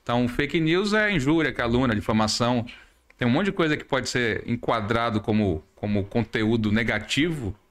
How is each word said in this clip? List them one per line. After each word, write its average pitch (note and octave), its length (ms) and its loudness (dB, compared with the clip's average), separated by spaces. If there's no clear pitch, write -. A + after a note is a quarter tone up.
Então, B2 260 0
fake C#3+ 300 -2
news F3 340 2
é G#3+ 200 2
injúria, D3+ 400 2
calúnia, A#2+ 420 0
difamação. A2 720 0
Tem B2+ 100 -2
um A#2+ 40 4
monte E3 160 2
de G3 60 0
coisa D#3 240 0
que C3+ 80 -10
pode B2+ 240 -2
ser A#2+ 400 0
enquadrado A#2 720 0
como, G#2 420 0
como G#2 280 -2
conteúdo A2 680 0
negativo A2+ 840 -2